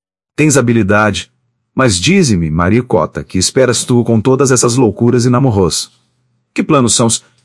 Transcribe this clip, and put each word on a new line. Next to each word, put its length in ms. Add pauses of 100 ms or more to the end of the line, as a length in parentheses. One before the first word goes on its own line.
(340)
tens 220
habilidade, 720 (420)
mas 240
dize-me, 540
maricota, 720
que 160
esperas 460
tu 180
com 180
todas 300
essas 240
loucuras 500
e 60
namorros? 600 (600)
Que 120
planos 320
são 100
os? 160 (220)